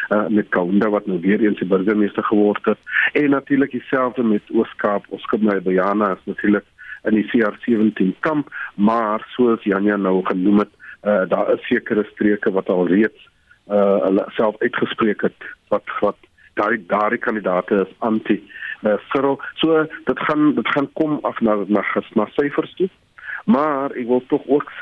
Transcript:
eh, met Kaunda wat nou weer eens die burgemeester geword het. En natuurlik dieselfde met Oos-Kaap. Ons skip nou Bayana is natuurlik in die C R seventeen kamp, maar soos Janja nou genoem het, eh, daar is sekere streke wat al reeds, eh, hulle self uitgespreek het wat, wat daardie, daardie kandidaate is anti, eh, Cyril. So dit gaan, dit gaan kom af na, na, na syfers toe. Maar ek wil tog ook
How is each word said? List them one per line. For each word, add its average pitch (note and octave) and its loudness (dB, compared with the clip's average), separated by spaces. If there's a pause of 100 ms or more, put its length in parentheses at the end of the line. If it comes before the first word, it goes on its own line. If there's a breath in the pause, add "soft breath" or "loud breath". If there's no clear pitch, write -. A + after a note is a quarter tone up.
eh, G2+ 0
met G#2 0
Kaunda G2 0
wat G#2 0
nou F#2 -4
weer G2+ 2
eens G#2 2
die F#2 -4
burgemeester G2+ 0
geword G#2 2
het. G#2+ 0 (340 loud breath)
En C#3+ 0
natuurlik C#3 0
dieselfde B2+ -2
met G#2+ 2 (120)
Oos-Kaap. G#2+ 0
Ons - -10
skip - -2
nou G#2 2
Bayana F#2+ 0
is - -10
natuurlik G#2 0 (400 loud breath)
in A2 0
die G#2 2
C - -6
R G#2 -2
seventeen G#2+ 0
kamp, D#3 -2 (260 loud breath)
maar A2 2
soos A#2 2
Janja G2+ 2
nou F#2+ 2
genoem F#2+ 2
het, G2+ 2 (320 loud breath)
eh, G2+ 2
daar G2 0
is F#2 -2
sekere G#2+ 0
streke G#2 0
wat F#2+ -2
al F2+ 2
reeds, G2+ 0 (380 soft breath)
eh, G2+ 2
hulle F#2+ 2
self A2 0
uitgespreek - -2
het - -4 (260)
wat, - -2 (160)
wat G2+ 0 (380 soft breath)
daardie, G#2+ -2
daardie G#2+ 0
kandidaate F#2+ -2
is - -18
anti, A2 -2 (400 loud breath)
eh, G#2+ 2 (180)
Cyril. C#3 -2 (140)
So D#3 2 (180 loud breath)
dit B2+ -2
gaan, D3+ 2
dit A#2+ -2
gaan C#3 -2
kom D3+ -2
af A#2+ -4
na, G#2+ 2 (100)
na, G2+ 0 (300)
na G#2 0
syfers C#3+ -2
toe. F#3+ -2 (560 loud breath)
Maar C#3+ 2
ek A#2+ -6
wil B2 2
tog C#3+ 0
ook C#3+ 0